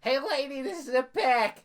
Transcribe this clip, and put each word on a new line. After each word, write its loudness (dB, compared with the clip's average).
Hey, 0
lady, -4
this -6
is -8
a 4
pack. 0